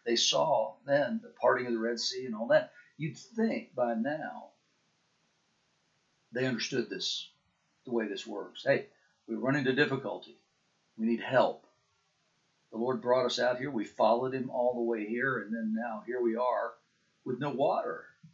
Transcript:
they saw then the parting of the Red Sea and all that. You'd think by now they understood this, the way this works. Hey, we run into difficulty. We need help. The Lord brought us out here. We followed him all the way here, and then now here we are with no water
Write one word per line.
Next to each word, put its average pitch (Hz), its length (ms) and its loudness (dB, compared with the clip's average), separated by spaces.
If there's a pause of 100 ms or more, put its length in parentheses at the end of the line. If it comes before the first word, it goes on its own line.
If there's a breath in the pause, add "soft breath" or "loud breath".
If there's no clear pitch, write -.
they 120 100 2
saw 127 600 2 (100)
then 135 360 2
the 113 80 -18
parting 127 380 2
of 117 60 -2
the 113 60 0
Red 113 200 -2
Sea 127 260 -6
and 113 100 -6
all 113 120 -6
that. 147 240 4 (260 loud breath)
You'd 151 200 -6
think - 580 -4
by 120 200 0
now 123 560 -6 (1800)
they 127 120 0
understood 117 440 -2
this, - 400 -6 (560)
the 127 60 -8
way 113 160 0
this 98 180 -6
works. 101 380 -10
Hey, 135 240 2 (400 soft breath)
we 113 80 -4
run 131 220 0
into 131 160 2
difficulty. 123 640 -2 (600)
We 110 80 -2
need 117 140 2
help. 113 460 2 (1040)
The 117 60 -8
Lord 120 240 0
brought 123 240 4
us 117 120 0
out 123 200 2
here. 135 120 -4
We 113 140 -2
followed 120 500 4
him 127 160 -4
all 123 260 2
the 117 140 0
way 110 160 0
here, 120 340 -2
and 104 140 -6
then 110 220 -2
now 113 300 -4
here 123 160 -4
we 113 160 0
are 120 340 0 (540)
with 123 140 -4
no 143 100 -2
water - 560 0 (280)